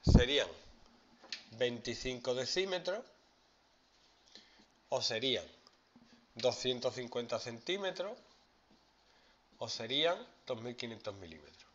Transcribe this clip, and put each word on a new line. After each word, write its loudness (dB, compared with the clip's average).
serían 8
veinticinco -2
decímetros -2
o 0
serían 0
doscientos 0
cincuenta -4
centímetros -6
o -4
serían 0
dos -6
mil -8
quinientos -8
milímetros. -18